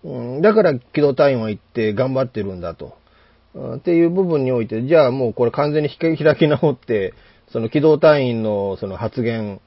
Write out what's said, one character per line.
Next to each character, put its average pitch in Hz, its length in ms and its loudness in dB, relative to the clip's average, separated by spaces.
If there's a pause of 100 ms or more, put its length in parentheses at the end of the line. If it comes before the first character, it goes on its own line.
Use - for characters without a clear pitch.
う 127 320 -10
ん、 156 40 -4
だ 214 120 4
か 214 100 4
ら 151 160 2
機 - 220 -4
動 143 120 4
隊 143 200 4
員 120 80 -2
は 110 80 -4
行 104 100 -6
っ - 20 -20
て 107 320 -2
頑 127 200 -2
張 131 100 0
っ 139 60 -4
て 113 120 -6
る 95 140 -6
ん 87 60 -12
だ 85 140 -8
と。 - 180 -16 (640)
う 139 40 -14
ん、 127 160 -10
っ 147 40 -10
て 175 120 -2
い 170 140 4
う 165 40 2
部 185 140 0
分 156 220 0
に 127 80 0
お 120 80 0
い 107 60 -4
て、 113 160 -4
じ 147 120 2
ゃ 147 120 6
あ 120 40 0
も 127 180 -2
う 104 40 -8
こ 123 100 -2
れ 117 80 0
完 147 220 -2
全 151 100 0
に 143 60 -2
ひ-、 - 100 -14
開 165 160 0 (220)
き 160 100 4
直 147 240 2
っ - 60 -6
て、 101 360 -4 (380)
そ 117 80 -4
の 113 80 -4
機 147 140 0
動 156 160 4
隊 147 320 4
員 113 120 -2
の 101 360 -2
そ 104 100 -10
の 95 80 -10
発 113 260 -6
言 110 460 -6